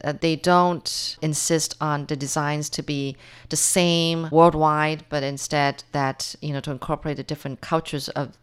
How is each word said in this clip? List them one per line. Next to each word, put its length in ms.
uh, 160
they 160
don't 840
insist 580
on 280
the 80
designs 560
to 100
be 360
the 80
same 720
worldwide, 800
but 120
instead 680
that, 500
you 120
know, 80
to 100
incorporate 460
the 60
different 380
cultures 480
of 200